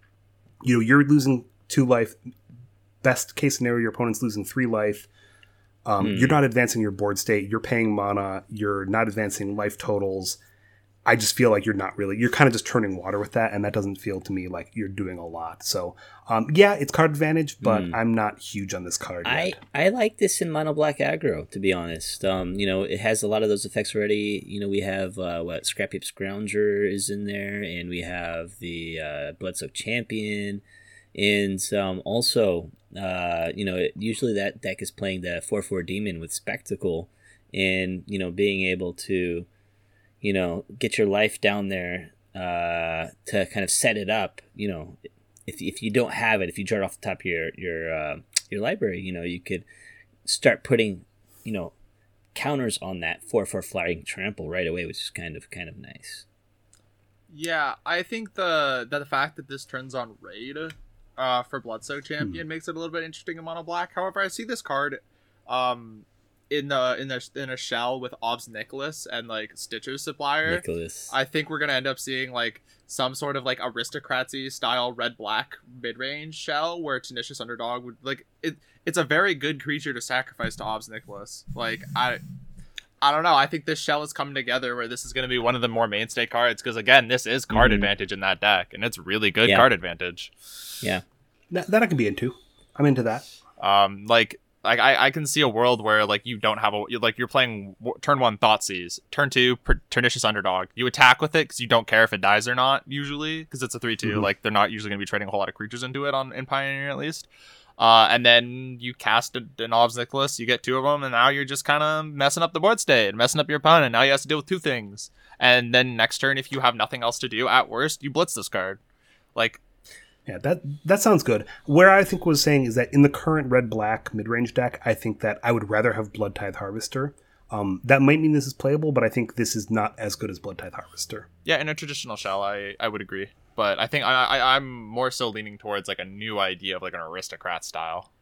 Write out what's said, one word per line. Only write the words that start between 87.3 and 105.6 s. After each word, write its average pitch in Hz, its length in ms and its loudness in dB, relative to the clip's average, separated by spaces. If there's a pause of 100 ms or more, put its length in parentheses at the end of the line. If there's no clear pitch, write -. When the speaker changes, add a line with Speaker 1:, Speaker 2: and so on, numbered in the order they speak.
Speaker 3:
card 113 260 6
Speaker 2:
Mm-hmm. 107 40 4
Speaker 3:
advantage 101 360 0
in 98 80 -6
that 95 200 0
deck, 98 360 2
and 101 100 -8
it's 120 140 -6
really 101 320 0
good 110 180 6
Speaker 2:
Yeah. 98 60 8
Speaker 3:
card 120 180 8
advantage. 90 580 -6 (500)
Speaker 2:
Yeah. 92 200 -2 (480)
Speaker 1:
That, 175 220 -4
that 220 100 6
I 226 60 2
can 165 100 0
be 120 80 2
into. 104 300 -4 (400)
I'm 143 100 2
into 127 160 4
that. 113 260 -2 (320)
Speaker 3:
Um, 98 460 4
like, 113 340 4 (240)
like, 117 160 4
I, 127 260 6
I 139 60 4
can 156 160 -4
see 147 140 0
a 139 60 4
world 117 360 2
where, 107 220 4
like, 104 200 0
you 120 120 -8
don't 107 200 2
have 107 160 2
a, 104 160 -2
you, 120 100 -4
like, 113 200 0
you're 123 80 -2
playing 110 520 0
w-, 120 220 -6
turn 143 180 2
one 113 180 2
Thoughtseize, 98 640 0 (120)
turn 143 180 0
two 127 280 4
per-, - 240 2 (100)
Pernicious 120 340 2
Underdog. 98 500 0
You 123 120 -2
attack 127 340 8
with 151 140 -2
it 165 140 2
'cause - 100 -10
you 123 80 -6
don't 113 200 4
care 110 160 6
if 110 100 2
it 98 80 -4
dies 104 260 4
or 123 80 -2
not, 131 320 2
usually, 147 580 -6
'cause 131 180 -10
it's 120 120 -6
a 117 40 -8
three 113 160 -2
two. 107 180 -4
Speaker 1:
Mm-hmm. 104 100 0
Speaker 3:
Like, 101 180 0
they're 107 100 -2
not 104 200 4
usually 107 180 -8
gonna 101 100 -4
be 101 60 -4
trading 101 220 -4
a 95 40 -12
whole 101 80 -2
lot 92 100 -2
of - 60 -10
creatures 117 280 -10